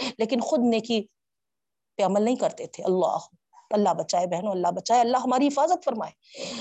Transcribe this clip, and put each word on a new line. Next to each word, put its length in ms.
لیکن 220
خود 220
نیکی 440
پہ 60
عمل 200
نہیں 140
کرتے 300
تھے۔ 180
اللہ، 340
اللہ 240
بچائے 320
بہنوں، 260
اللہ 240
بچائے، 240
اللہ 160
ہماری 300
حفاظت 380
فرمائے۔ 280